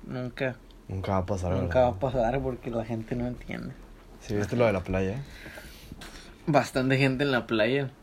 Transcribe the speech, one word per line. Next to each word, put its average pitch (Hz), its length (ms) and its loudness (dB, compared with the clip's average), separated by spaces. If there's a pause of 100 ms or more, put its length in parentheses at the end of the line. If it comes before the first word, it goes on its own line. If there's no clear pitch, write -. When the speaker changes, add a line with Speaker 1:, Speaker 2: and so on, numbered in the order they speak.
Speaker 1:
nunca 127 520 -4 (320)
Speaker 2:
Nunca 95 240 -2
va 95 60 4
a 90 60 -2
pasar, 90 280 -2
Speaker 1:
nunca 87 260 2
Speaker 2:
¿verdad? 127 40 8
Speaker 1:
va 123 120 6
a - 40 -10
pasar 127 420 2
porque 127 280 -4
la 113 160 -2
gente 113 300 -4
no 120 100 -2
entiende. 123 480 -8 (460)
Speaker 2:
¿Sí - 160 -6
viste 104 220 0
lo 120 80 6
de 107 80 6
la 92 100 0
playa? 98 400 -2 (1200)
Speaker 1:
Bastante 135 520 4
gente 135 260 4
en 143 80 2
la 120 160 0
playa 123 420 2 (140)